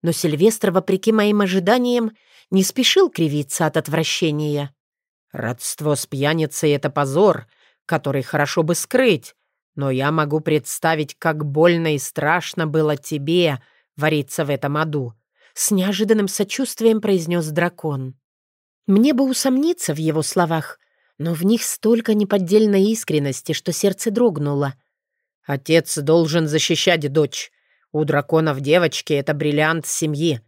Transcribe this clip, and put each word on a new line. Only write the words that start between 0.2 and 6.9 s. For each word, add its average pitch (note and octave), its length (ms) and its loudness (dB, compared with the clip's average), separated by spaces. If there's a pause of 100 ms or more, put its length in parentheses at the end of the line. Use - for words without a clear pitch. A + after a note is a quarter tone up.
вопреки F#3+ 400 0
моим G#3 300 2
ожиданиям, A3 720 0 (400)
не F#3+ 120 4
спешил C4 460 2
кривиться D3 560 -2
от D#3 120 0
отвращения. D3+ 960 -2 (580)
«Родство B2 640 -4
с - 100 -6
пьяницей — D3+ 680 0
это C#3 180 -2